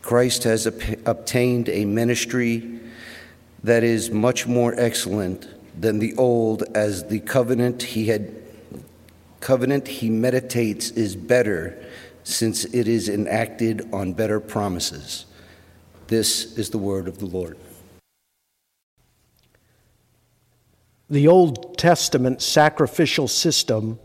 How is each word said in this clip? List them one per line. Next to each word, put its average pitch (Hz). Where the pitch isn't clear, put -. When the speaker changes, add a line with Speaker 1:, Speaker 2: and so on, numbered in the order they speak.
Speaker 1:
Christ 123
has 113
ob-, -
obtained 123
a 101
ministry 117
that 117
is 113
much 117
more 120
excellent 104
than 107
the 110
old, 113
as 104
the 107
covenant 123
he 110
had, 107
covenant 131
he -
meditates 120
is 104
better, 101
since 110
it 120
is 110
enacted 110
on 95
better 107
promises. 92
This -
is 107
the 110
word 95
of 90
the 101
Lord. 87
Speaker 2:
The 143
Old 170
Testament 127
sacrificial 151
system 113